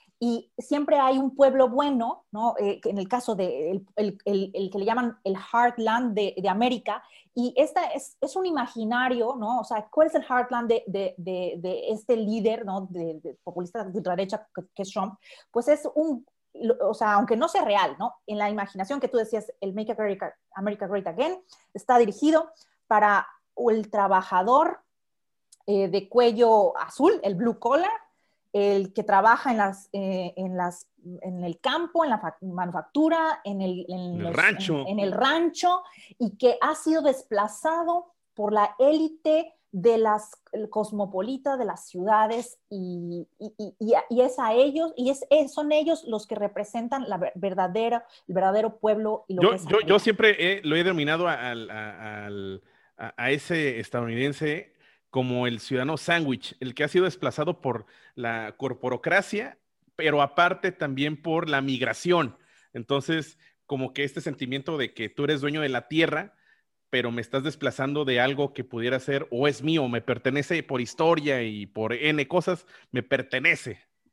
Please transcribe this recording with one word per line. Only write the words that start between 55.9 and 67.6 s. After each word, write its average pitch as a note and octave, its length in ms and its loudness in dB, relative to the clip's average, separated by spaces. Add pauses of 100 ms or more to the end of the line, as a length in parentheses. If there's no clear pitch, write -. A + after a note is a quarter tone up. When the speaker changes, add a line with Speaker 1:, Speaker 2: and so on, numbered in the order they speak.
Speaker 2:
sándwich, D#3 640 -2
el B2+ 160 -10
que C#3+ 80 -2
ha D#3 60 0
sido F#3 160 4
desplazado D#3 560 -4
por A#2 240 -4 (300)
la A2+ 420 -6
corporocracia, D#3 1000 -2 (380)
pero D3 260 4
aparte F3 520 2
también D3 480 -4
por E3 280 -2
la C#3 120 2
migración. C3+ 760 0 (360)
Entonces, C#3 640 -4 (280)
como C3 280 -6
que C#3+ 100 -4
este C#3+ 160 -6
sentimiento C#3 580 -6
de A#2+ 160 -4
que A2 140 -6
tú C#3+ 160 -6
eres C#3+ 160 0
dueño D3 220 -4
de C#3+ 80 -2
la A#2+ 180 -4
tierra, D#3 460 0 (560)
pero A#2+ 220 0
me A#2+ 100 -6
estás C3+ 220 -4
desplazando C#3+ 600 -4